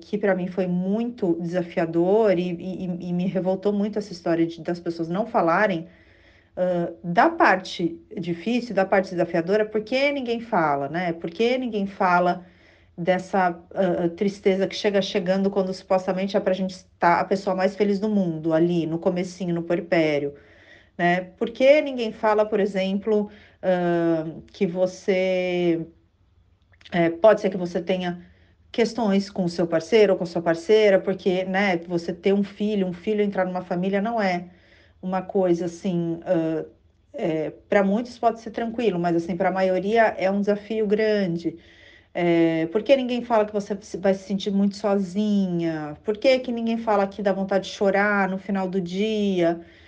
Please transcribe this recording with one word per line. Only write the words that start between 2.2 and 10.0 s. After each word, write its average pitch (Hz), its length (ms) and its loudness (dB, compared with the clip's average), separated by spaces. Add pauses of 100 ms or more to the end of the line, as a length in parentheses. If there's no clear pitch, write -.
e, 180 140 -2
e, 175 560 -8
e 175 40 -4
me 180 140 0
revoltou 190 460 0
muito 208 260 -2
essa 202 140 -8
história 165 340 0
de, 165 160 -8
das 175 180 -4
pessoas 165 280 -6
não 196 180 -2
falarem, 180 600 2 (720)
ah, 180 340 0 (140)
da 220 240 4
parte 190 720 0 (180)
difícil, 208 560 -4
da 190 120 2
parte 190 240 2
desafiadora, 180 560 0
por 214 160 -4
que 262 280 0